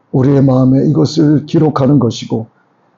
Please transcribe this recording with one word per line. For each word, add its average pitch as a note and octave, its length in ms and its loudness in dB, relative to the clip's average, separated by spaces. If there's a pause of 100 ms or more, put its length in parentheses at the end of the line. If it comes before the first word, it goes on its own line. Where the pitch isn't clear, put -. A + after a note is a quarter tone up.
(120)
우리의 C#3 320 0
마음에 C3 420 2
이것을 D3+ 640 0
기록하는 D3 500 0
것이고 A#2 500 -4 (500)